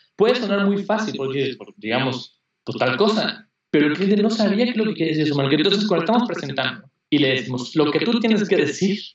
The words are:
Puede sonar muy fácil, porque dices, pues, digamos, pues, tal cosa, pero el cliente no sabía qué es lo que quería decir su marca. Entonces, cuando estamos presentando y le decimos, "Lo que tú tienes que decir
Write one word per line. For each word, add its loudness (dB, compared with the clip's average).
Puede 4
sonar -2
muy 0
fácil, -2
porque -4
dices, -4
pues, -18
digamos, -4
pues, -8
tal 0
cosa, -2
pero 4
el 0
cliente 2
no 2
sabía 2
qué 0
es -8
lo 0
que -2
quería -2
decir 0
su 0
marca. 2
Entonces, 0
cuando 0
estamos 2
presentando -6
y 4
le 4
decimos, -4
"Lo 4
que 0
tú 0
tienes 2
que 0
decir 0